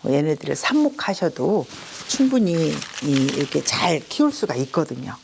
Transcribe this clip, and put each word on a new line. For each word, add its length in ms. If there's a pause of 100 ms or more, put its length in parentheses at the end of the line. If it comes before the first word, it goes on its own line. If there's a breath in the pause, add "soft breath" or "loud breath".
얘네들을 500
삽목하셔도 1080 (420 loud breath)
충분히 640 (300)
이, 100 (240)
이렇게 280
잘 440
키울 240
수가 240
있거든요. 680